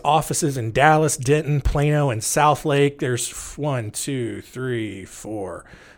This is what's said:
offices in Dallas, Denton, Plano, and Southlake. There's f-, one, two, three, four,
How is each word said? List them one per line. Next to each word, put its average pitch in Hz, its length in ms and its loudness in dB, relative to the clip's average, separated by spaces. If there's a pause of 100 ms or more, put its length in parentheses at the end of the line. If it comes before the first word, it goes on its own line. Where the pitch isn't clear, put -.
offices 147 520 0
in 113 160 -4
Dallas, 156 440 4
Denton, 143 440 2
Plano, 147 500 2
and 107 100 -4
Southlake. 143 800 2
There's 127 320 -2
f-, - 260 -14
one, 131 340 -4
two, 113 520 -6
three, 113 640 -6
four, 98 600 -10 (340)